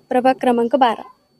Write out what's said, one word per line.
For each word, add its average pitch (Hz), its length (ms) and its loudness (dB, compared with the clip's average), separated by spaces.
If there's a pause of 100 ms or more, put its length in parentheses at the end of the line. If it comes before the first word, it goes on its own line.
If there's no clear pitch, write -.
प्रभाग 254 320 0
क्रमांक 233 360 0
बारा. 247 260 0 (380)